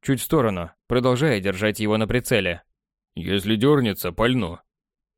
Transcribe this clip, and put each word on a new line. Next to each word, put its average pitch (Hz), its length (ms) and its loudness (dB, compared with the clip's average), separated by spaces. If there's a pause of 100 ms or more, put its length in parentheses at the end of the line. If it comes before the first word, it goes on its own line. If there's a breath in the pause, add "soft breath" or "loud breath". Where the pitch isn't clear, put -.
чуть 135 200 0
в - 40 -8
сторону, 104 460 0 (160)
продолжая 123 540 2
держать 98 400 -2
его 107 160 0
на 110 100 0
прицеле. 101 560 0 (540)
"Если 92 400 -2
дёрнется, 120 560 2
пальну". 107 480 -2 (580)